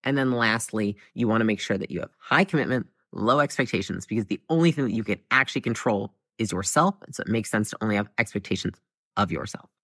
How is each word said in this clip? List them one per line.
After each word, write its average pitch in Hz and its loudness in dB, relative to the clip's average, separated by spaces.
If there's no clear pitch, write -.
And 139 0
then 131 2
lastly, 110 0
you 117 0
want 110 4
to 113 4
make 107 2
sure 98 -2
that - -6
you 87 -4
have - -8
high 160 2
commitment, 127 0
low 123 2
expectations, 98 -2
because 107 -2
the - -4
only 165 6
thing 143 0
that 107 -2
you 113 -2
can 101 -2
actually 131 0
control 110 -2
is 113 -2
yourself. 151 2
And - -18
so - -10
it - -8
makes 110 -2
sense 107 0
to - -12
only 107 0
have 104 -2
expectations - -4
of 98 0
yourself. - -10